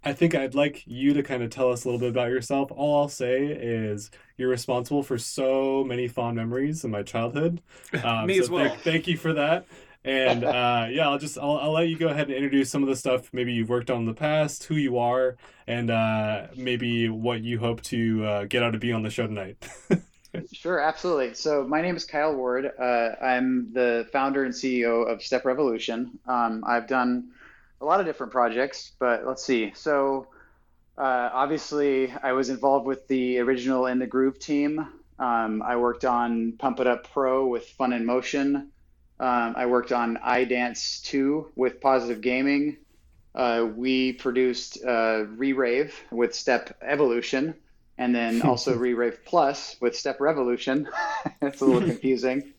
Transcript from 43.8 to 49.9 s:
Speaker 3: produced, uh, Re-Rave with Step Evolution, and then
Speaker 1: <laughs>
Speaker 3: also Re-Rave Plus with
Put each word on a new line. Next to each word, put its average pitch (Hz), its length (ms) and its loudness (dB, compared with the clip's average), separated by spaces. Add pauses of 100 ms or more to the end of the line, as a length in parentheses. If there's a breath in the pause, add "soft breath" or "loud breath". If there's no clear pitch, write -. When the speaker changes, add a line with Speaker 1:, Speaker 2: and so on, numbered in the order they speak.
Speaker 3:
produced, 127 720 0
uh, 113 400 2 (100)
Re-Rave 135 640 0 (120)
with 117 240 0
Step - 460 -2
Evolution, 139 760 0 (440)
and 123 140 2
then 117 280 0
Speaker 1:
<laughs> - 20 -2
Speaker 3:
also 123 320 2
Re-Rave 120 500 0
Plus 143 560 0
with 120 140 0